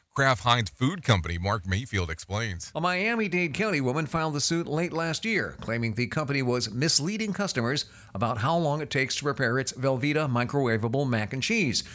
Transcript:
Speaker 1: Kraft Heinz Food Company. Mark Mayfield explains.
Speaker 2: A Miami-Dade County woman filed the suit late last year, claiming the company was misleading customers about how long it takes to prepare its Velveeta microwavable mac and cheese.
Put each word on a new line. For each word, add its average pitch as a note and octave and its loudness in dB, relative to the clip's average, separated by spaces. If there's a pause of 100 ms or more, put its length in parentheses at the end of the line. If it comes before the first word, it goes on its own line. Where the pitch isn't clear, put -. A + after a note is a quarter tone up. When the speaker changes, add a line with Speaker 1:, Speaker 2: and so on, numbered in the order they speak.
(140)
Speaker 1:
Kraft C3+ 2
Heinz A#2+ 4
Food D3+ 0
Company. E2+ 2
Mark F#2+ -2
Mayfield F#2+ -2
explains. F#2+ -6
Speaker 2:
A D#3 -4
Miami-Dade F3+ 0
County F#3+ 0
woman C3+ 0
filed D#3+ -2
the C#3+ -2
suit E3 0
late D3+ -2
last D#3+ -2
year, D3+ 0
claiming A2+ -2
the A#2+ 0
company C#3 0
was B2 0
misleading E3 0
customers C#3+ -2 (280)
about A2+ 0
how C#3 2
long D#3 0
it C3+ -8
takes C3+ 0
to - -6
prepare C3 0
its C3 -2
Velveeta C#3 0
microwavable A#2+ 2
mac G#2+ 0
and C3 -4
cheese. G3 2 (100)